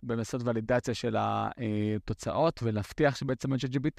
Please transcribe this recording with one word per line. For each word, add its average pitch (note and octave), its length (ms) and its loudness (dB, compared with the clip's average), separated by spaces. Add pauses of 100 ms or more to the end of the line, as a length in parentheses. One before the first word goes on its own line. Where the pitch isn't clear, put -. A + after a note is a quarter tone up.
לנסות A#2+ 420 -2
ולידציה A#2+ 480 2
של A2 220 -2
ה-, G#2+ 340 0 (100)
אה, G#2+ 360 0 (100)
תוצאות, C3+ 580 0
ולהבטיח A2+ 520 2
שבעצם C3+ 380 -2
ה-chat C3 180 0
G C3 40 -2
P C#3 120 0 (120)